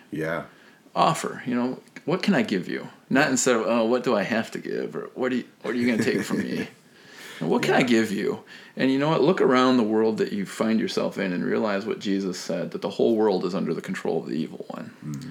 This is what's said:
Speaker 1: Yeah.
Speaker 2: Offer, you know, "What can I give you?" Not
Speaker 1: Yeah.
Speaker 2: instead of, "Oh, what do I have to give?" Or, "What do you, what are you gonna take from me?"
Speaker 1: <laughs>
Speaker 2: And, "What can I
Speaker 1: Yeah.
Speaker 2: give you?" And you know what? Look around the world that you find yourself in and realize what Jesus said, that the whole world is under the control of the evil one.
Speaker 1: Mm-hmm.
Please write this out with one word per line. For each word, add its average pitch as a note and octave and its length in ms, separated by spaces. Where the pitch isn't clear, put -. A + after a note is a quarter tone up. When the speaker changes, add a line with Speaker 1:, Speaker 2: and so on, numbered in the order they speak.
Speaker 1:
Yeah. D#2+ 320
Speaker 2:
Offer, - 520
you B2 80
know, B2 260
"What F#3 180
can G3+ 120
I B2 80
give G2+ 260
you?" - 200
Not C#3+ 180
Speaker 1:
Yeah. C#3 40
Speaker 2:
instead B2 260
of, A2 100
"Oh, A#2 200
what B2 180
do B2+ 100
I G2+ 100
have A2 260
to - 80
give?" B1 380
Or, - 180
"What B2+ 160
do B2+ 60
you, - 80
what A#2+ 120
are B2 40
you A#2+ 120
gonna A2+ 120
take G2+ 200
from - 160
me?" - 340
Speaker 1:
<laughs> - 60
Speaker 2:
And, E3 120
"What A#3+ 120
can - 120
I - 60
Speaker 1:
Yeah. - 60
Speaker 2:
give A2+ 260
you?" - 280
And C3 120
you C3+ 80
know D3 120
what? D#3+ 120
Look F3+ 200
around B2+ 340
the A#2+ 60
world A2 360
that F#2+ 140
you G2+ 140
find A2+ 340
yourself F#2+ 380
in F#2+ 160
and F2 100
realize G#2 400
what - 140
Jesus G2 400
said, E2+ 320
that - 100
the - 80
whole A#2+ 260
world G#2+ 300
is F2+ 100
under F2 200
the D#2 80
control - 400
of - 60
the A#1+ 80
evil - 320
one. - 220
Speaker 1:
Mm-hmm. - 260